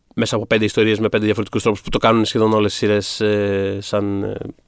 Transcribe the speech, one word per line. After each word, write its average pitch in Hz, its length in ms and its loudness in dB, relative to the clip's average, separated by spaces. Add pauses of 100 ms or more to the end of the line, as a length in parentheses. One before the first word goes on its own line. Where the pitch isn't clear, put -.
(160)
μέσα 117 200 -2
από 107 100 -2
πέντε 110 200 2
ιστορίες, 107 340 2
με 110 100 0
πέντε 107 160 0
διαφορετικούς 104 380 -2
τρόπους 107 180 0
που - 80 -12
το - 80 -2
κάνουν 113 280 4
σχεδόν 110 280 2
όλες 104 200 2
οι - 40 -8
σειρές, 104 440 0
ε, 98 600 0
σαν, 101 420 -4
ε, 101 100 -6 (340)